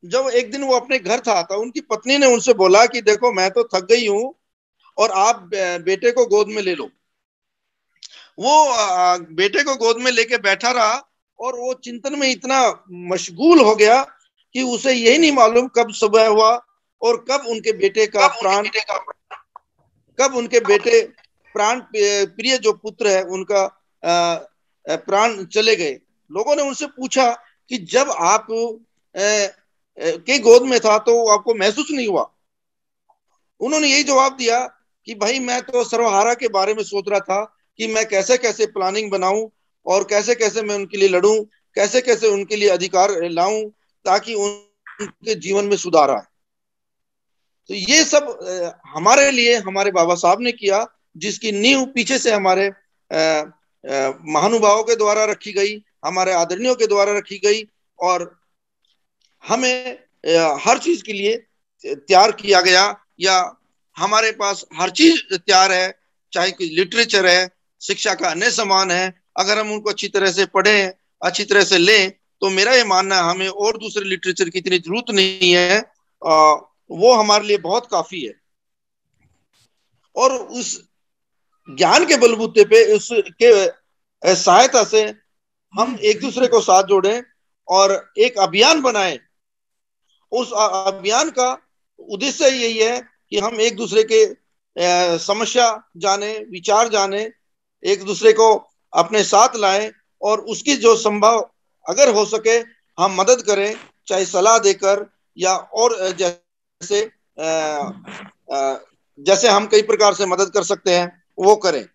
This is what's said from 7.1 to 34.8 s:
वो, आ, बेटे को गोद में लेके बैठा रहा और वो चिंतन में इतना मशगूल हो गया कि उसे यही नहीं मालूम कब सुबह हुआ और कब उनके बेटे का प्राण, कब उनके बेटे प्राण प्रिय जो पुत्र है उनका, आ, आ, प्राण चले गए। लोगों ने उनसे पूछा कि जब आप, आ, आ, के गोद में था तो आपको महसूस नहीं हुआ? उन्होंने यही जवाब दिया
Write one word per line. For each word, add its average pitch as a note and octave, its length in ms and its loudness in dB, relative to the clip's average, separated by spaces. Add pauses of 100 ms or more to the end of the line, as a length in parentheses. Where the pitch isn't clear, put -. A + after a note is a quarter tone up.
वो, C#4+ 320 4
आ, F3+ 460 2
बेटे F3 460 -2
को C#4 140 -2
गोद A#3 200 0
में B3 160 -2
लेके A#3 260 -2
बैठा G3 320 -2
रहा A#3+ 400 -2 (280)
और B3 200 -8
वो B3 160 -8
चिंतन B3+ 440 -10
में C4+ 120 0
इतना B3+ 600 -2
मशगूल F3+ 680 2
हो A3 160 4
गया A3 260 4 (500)
कि B3+ 100 -4
उसे B3+ 300 -2
यही A#3+ 260 4
नहीं D#4 140 4
मालूम A#3+ 360 2
कब A3+ 240 -2
सुबह A3 360 2
हुआ A3 360 2 (380)
और A#3+ 280 -2
कब C4+ 160 -2
उनके A3+ 260 -4
बेटे G3 340 0
का G#3 220 0
प्राण, G3+ 400 -2 (1500)
कब C4 140 2
उनके A#3+ 260 0
बेटे A3 400 2 (520)
प्राण G#3+ 280 -2
प्रिय G#3 760 -2
जो G#3+ 140 0
पुत्र G#3+ 360 -6
है F#3+ 160 2
उनका, F#3+ 380 -2 (420)
आ, E3 60 -2
आ, E3+ 320 0 (460)
प्राण G3 560 -2
चले G#3+ 320 0
गए। D#3 160 -6 (400)
लोगों A3+ 240 -2
ने D4 60 -4
उनसे C#4 240 -8
पूछा B3+ 460 -2 (360)
कि B3 100 -8
जब A#3+ 320 -2
आप, F#3+ 360 0 (680)
आ, F3+ 40 -8
आ, G#3 260 0 (520)
के E3+ 400 -2
गोद A#3 240 8
में B3+ 180 0
था G#3+ 180 2
तो A#3 300 2
आपको G#3+ 260 2
महसूस G#3+ 360 -2
नहीं B3+ 180 -4
हुआ? D#3+ 220 -2 (1300)
उन्होंने D4 280 -2
यही C#4+ 140 2
जवाब C4 340 2
दिया B3 300 -2 (400)